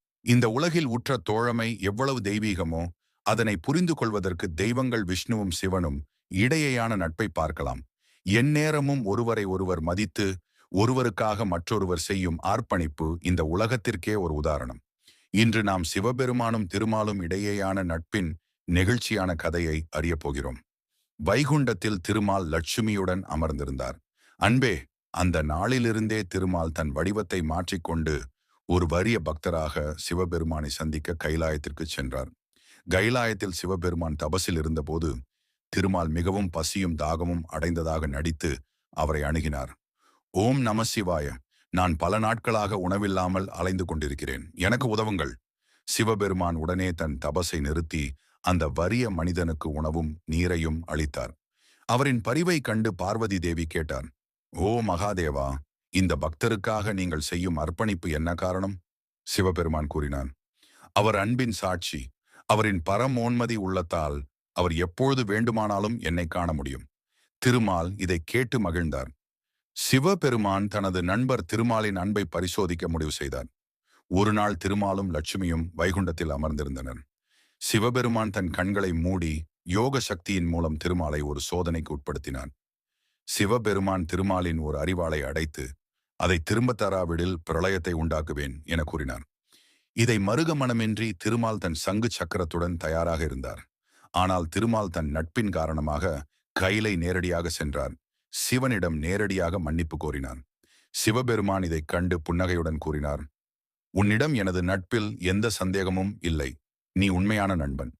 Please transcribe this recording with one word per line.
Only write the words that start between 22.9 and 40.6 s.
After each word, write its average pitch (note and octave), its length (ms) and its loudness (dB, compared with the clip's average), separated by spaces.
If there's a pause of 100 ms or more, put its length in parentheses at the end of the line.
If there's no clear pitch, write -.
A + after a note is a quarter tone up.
அமர்ந்திருந்தார். C2+ 760 -2 (400)
அன்பே, A2 500 2 (240)
அந்த E2+ 340 2
நாளிலிருந்தே A2 800 0
திருமால் F2+ 500 -2
தன் D#2 180 -2
வடிவத்தை F#2 520 0
மாற்றிக்கொண்டு E2 840 -2 (440)
ஒரு F2 180 4
வறிய F#2 320 2
பக்தராக D#2 800 -2
சிவபெருமானை E2 720 -2
சந்திக்க D#2 540 -4
கைலாயத்திற்கு D#2 600 -2
சென்றார். C2 460 -6 (600)
கைலாயத்தில் G#2+ 600 2
சிவபெருமான் E2+ 720 -2
தபசில் E2 340 0
இருந்தபோது D#2 580 -2 (540)
திருமால் F#2 380 0
மிகவும் F2+ 420 0
பசியும் E2+ 460 -2
தாகமும் E2 520 -2
அடைந்ததாக D#2+ 600 0
நடித்து D2 520 -2 (300)
அவரை D2+ 320 0
அணுகினார். D2 480 -2 (600)
"ஓம் B2 320 2